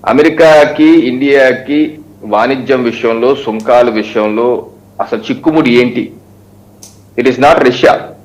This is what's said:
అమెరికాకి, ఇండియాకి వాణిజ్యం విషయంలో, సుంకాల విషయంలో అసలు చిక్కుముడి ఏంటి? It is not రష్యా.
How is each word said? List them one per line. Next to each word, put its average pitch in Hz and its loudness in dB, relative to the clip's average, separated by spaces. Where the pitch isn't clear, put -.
అమెరికాకి, 156 2
ఇండియాకి 135 0
వాణిజ్యం 127 -2
విషయంలో, 117 -2
సుంకాల 120 0
విషయంలో 107 -4
అసలు 110 -8
చిక్కుముడి 156 0
ఏంటి? 117 -2
It 123 -2
is 117 -4
not 156 4
రష్యా. 123 2